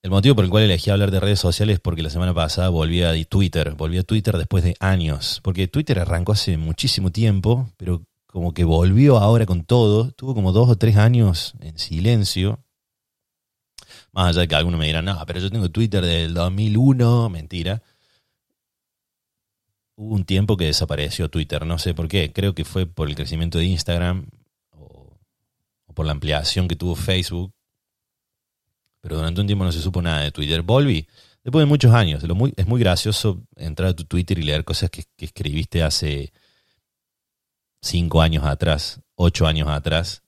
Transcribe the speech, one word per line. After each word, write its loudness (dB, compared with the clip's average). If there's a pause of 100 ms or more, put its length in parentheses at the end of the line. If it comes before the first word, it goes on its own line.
El -4
motivo 6
por 4
el 0
cual 4
elegí 0
hablar 2
de 0
redes 0
sociales 0
es 0
porque -4
la -6
semana -2
pasada 0
volví 0
a 0
Twitter, 0
volví -4
a -2
Twitter 0
después 0
de 0
años, -2
porque -2
Twitter -2
arrancó -2
hace 0
muchísimo -2
tiempo, 2
pero -6 (220)
como -4
que 0
volvió 6
ahora 4
con -2
todo, 2
tuvo -8
como 0
dos 6
o 6
tres 2
años 4
en -14
silencio. -2 (1500)
Más 2
allá 2
de 2
que 0
algunos 0
me -2
dirán, -2
"No, -6
pero -8
yo -4
tengo -2
Twitter 0
del -2
dos -2
mil 0
uno", 4
mentira. -6 (2250)
Hubo -8
un 0
tiempo 2
que -2
desapareció -2
Twitter, -4
no -4
sé -4
por -4
qué, -2
creo -2
que -6
fue -4
por -6
el -6
crecimiento -4
de 0
Instagram -2 (420)
o, -20 (680)
o -20
por -4
la -2
ampliación -2
que -4
tuvo -4
Facebook, -2 (1500)
pero -8
durante -4
un 0
tiempo 0
no 0
se -4
supo -2
nada -2
de -4
Twitter. -2
Volví, 2 (340)
después 0
de 4
muchos 6
años, 2
lo -2
muy, 2
es 0
muy 0
gracioso 0 (140)
entrar -4
a 0
tu -12
Twitter -2
y -4
leer -2
cosas -2
que, -12 (100)
que -14
escribiste -4
hace -4 (1500)
cinco 0
años 2
atrás, -2 (160)
ocho 2
años -2
atrás -4